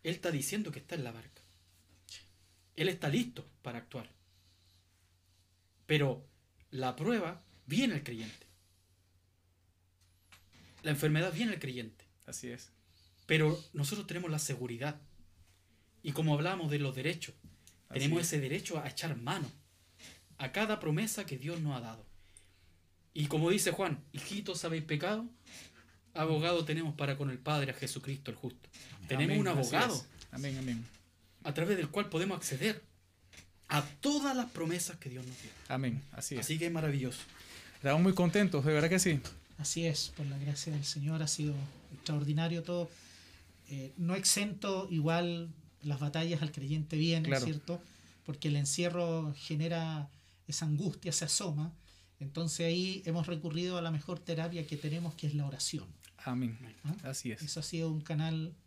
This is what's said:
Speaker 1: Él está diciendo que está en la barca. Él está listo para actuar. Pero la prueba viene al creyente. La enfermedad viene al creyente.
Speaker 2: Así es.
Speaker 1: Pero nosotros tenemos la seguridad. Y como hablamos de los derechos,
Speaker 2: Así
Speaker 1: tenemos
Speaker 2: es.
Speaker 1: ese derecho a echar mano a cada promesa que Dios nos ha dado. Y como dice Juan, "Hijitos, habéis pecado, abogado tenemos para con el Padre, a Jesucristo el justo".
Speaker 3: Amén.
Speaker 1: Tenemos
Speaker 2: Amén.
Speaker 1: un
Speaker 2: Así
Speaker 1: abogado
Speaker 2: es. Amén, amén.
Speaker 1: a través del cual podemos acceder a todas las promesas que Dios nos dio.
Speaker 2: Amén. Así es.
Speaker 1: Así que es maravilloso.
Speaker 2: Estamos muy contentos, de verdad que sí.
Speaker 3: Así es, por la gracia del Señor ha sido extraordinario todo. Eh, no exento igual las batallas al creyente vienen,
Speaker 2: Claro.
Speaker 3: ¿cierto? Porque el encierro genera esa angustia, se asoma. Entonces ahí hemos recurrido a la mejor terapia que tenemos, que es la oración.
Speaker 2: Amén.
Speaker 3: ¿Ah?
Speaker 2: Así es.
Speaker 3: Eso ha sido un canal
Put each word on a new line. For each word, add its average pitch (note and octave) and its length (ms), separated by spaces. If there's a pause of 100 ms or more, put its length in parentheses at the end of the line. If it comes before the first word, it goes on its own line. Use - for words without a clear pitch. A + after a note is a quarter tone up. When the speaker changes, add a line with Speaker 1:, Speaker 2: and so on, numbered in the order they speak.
Speaker 1:
Él E3 120
está F3 160
diciendo E3 420
que C3+ 60
está - 160
en D3 100
la A#2 80
barca. - 300 (1300)
Él E3 120
está E3+ 200
listo G#3 380 (160)
para A#2+ 160
actuar. A2+ 300 (1800)
Pero D3 400 (440)
la B2+ 260
prueba F#3 460 (240)
viene G#3 280
al C#3+ 80
creyente. A2+ 440 (2250)
La D#3 80
enfermedad D#3 420
viene G#3+ 200
al F3+ 60
creyente. B2 460 (220)
Speaker 2:
Así B2 220
es. A#2+ 220 (560)
Speaker 1:
Pero D#3 320 (140)
nosotros G3+ 340
tenemos F3 240
la D3+ 80
seguridad. B2+ 640 (1000)
Y D3+ 100
como D#3 220
hablamos E3 360
de D3 80
los C#3 160
derechos, D3+ 400 (540)
Speaker 2:
Así - 120
Speaker 1:
tenemos D#3 220
Speaker 2:
es. E3 60
Speaker 1:
ese D3+ 120
derecho D#3 380
a C#3 100
echar D3 280
mano C#3 340 (880)
a C3 140
cada G#3+ 280
promesa F#3+ 460
que D3 100
Dios D#3+ 240
nos D3 160
ha A#2+ 40
dado. A2+ 260 (1080)
Y D3+ 140
como D#3 240
dice G3 220
Juan, F3+ 300 (100)
"Hijitos, G3 520
habéis D#3+ 200
pecado, F#3 420 (880)
abogado D#3+ 500
tenemos D#3 300
para C#3 240
con C#3+ 120
el B2+ 80
Padre, C#3+ 340
a - 20
Jesucristo C#3 560
el - 80
justo". - 300 (280)
Speaker 3:
Amén. F#2 120
Speaker 1:
Tenemos C#3 240
Speaker 2:
Amén. - 80
Speaker 1:
un F#3+ 80
Speaker 2:
Así C#3 260
Speaker 1:
abogado G#3+ 220
Speaker 2:
es. B2 100 (260)
Amén, C3+ 260
amén. A#2+ 280 (560)
Speaker 1:
a D3 120
través F3 240
del D#3 100
cual G3+ 220
podemos F3+ 260
acceder F3 460 (840)
a D3 140 (180)
todas C#4+ 360
las B3 140
promesas E3 480
que - 120
Dios B2+ 160
nos B2+ 160
dio. - 80 (180)
Speaker 2:
Amén. C3 340 (100)
Así - 240
es. A#2 60
Speaker 1:
Así D#3+ 160
que E3+ 80
es E3+ 60
maravilloso. C#3 480 (560)
Speaker 2:
Estamos C#3+ 260
muy F#3 120
contentos, F3 500
de D#3 100
verdad D3+ 160
que F#3 80
sí. E3 220 (380)
Speaker 3:
Así D#3+ 280
es, D3 300
por D3+ 100
la C#3 120
gracia C#3+ 340
del D3 120
Señor D3+ 380
ha D3+ 60
sido D3+ 260 (400)
extraordinario D#3 680
todo. F3 280 (800)
Eh, C3+ 260
no F3 200
exento G3 760
igual E3+ 600 (320)
las D3 160
batallas D#3 440
al D3+ 100
creyente D3+ 460
vienen, E3 320
Speaker 2:
Claro. C3+ 160
Speaker 3:
¿cierto? D#3+ 340 (460)
Porque D3+ 220
el D3 80
encierro E3 800
genera D#3+ 760 (360)
esa D#3 200
angustia, D3+ 460
se D#3+ 120
asoma. D#3+ 480 (460)
Entonces D#3+ 480
ahí F#3 400
hemos E3 220
recurrido E3+ 500
a E3+ 40
la E3 80
mejor D#3+ 280
terapia E3 480
que D3+ 100
tenemos, D#3 380
que - 120
es D3 80
la C#3+ 120
oración. C#3 400 (320)
Speaker 2:
Amén. B2 400 (260)
Speaker 3:
¿Ah? D3 100 (100)
Speaker 2:
Así C3 280
es. - 80
Speaker 3:
Eso D#3 200
ha - 20
sido E3 280
un D#3 120
canal D#3+ 500 (140)